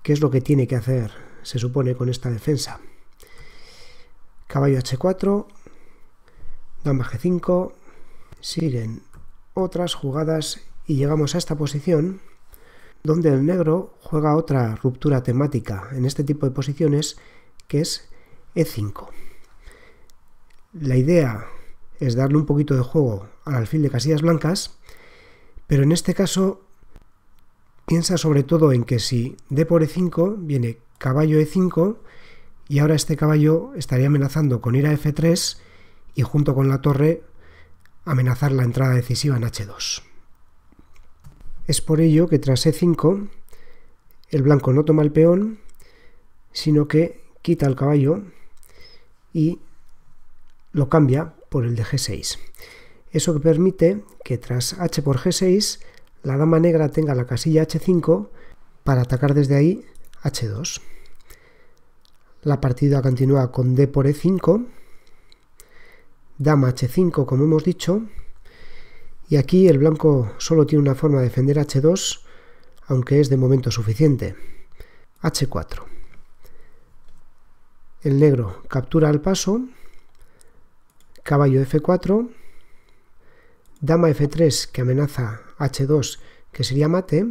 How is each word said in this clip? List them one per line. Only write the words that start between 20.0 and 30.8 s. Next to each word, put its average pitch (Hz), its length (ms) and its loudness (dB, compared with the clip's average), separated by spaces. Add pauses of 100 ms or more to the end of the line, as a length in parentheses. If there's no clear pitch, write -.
La 143 240 -4
idea 127 500 2 (540)
es 127 160 -2
darle 139 220 2
un 151 100 2
poquito 143 260 0
de 131 80 2
juego 120 480 -2 (160)
al 143 120 -4
alfil 147 260 -2
de 139 80 0
casillas 147 320 0
blancas, 165 560 -2 (880)
pero 139 160 4
en 147 80 4
este 175 240 0
caso 190 480 0 (1200)
piensa 170 320 0
sobre 147 240 2
todo 156 300 4
en 120 120 2
que 120 140 -2
si 120 400 -2 (120)
d 151 180 0
por 165 160 4
E 151 40 2
cinco 180 480 -2
viene 139 440 -4 (180)